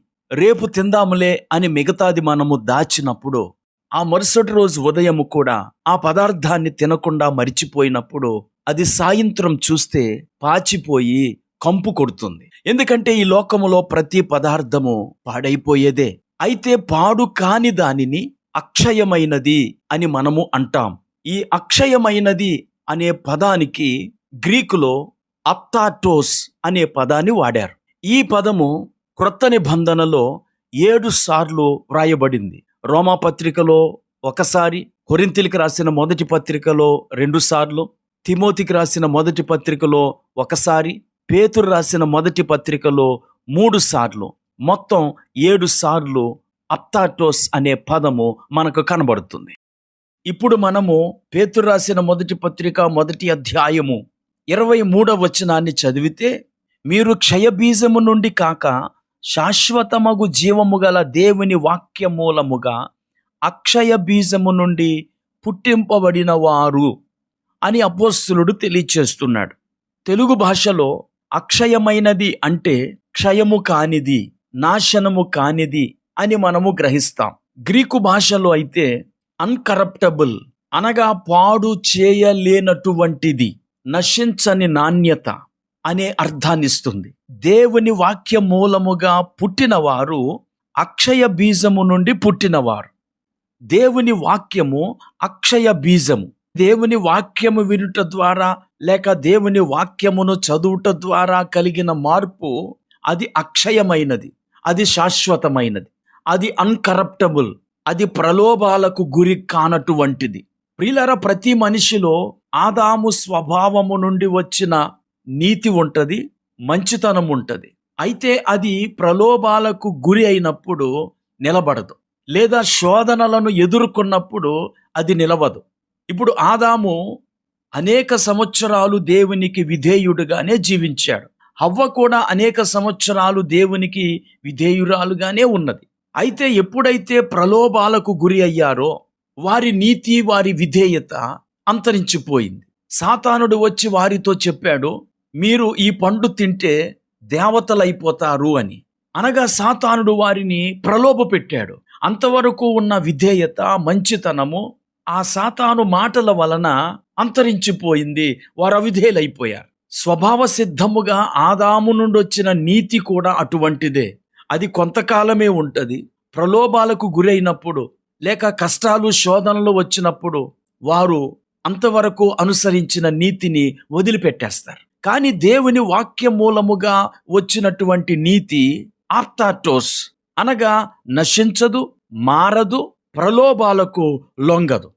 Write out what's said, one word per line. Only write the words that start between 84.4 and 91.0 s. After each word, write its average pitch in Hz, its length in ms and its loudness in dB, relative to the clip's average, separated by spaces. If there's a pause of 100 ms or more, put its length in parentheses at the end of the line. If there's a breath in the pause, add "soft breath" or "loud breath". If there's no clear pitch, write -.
నాణ్యత 160 640 2 (560)
అనే 190 340 -4
అర్థాన్నిస్తుంది. 143 920 -2 (180)
దేవుని 220 600 4
వాక్య 196 480 0
మూలముగా 185 800 2
పుట్టినవారు 160 1200 -2 (380)
అక్షయ 247 500 2